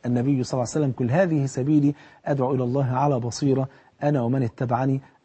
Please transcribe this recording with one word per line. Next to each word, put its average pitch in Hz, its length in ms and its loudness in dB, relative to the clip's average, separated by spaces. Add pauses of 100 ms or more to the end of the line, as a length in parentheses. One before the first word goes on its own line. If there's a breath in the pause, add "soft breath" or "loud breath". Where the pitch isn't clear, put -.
النبي 123 380 0
صلى - 100 -6
الله 123 220 -2
عليه 151 100 2
وسلم؟ 131 140 0
"قل 120 120 0
هذه 160 340 2
سبيلي 143 500 2 (300 loud breath)
أدعو 139 300 0
إلى 127 80 0
الله 131 220 0
على 131 340 0
بصيرة 131 500 -2 (340 soft breath)
أنا 147 180 2
ومن 123 220 0
اتبعني". 131 580 -2 (240 soft breath)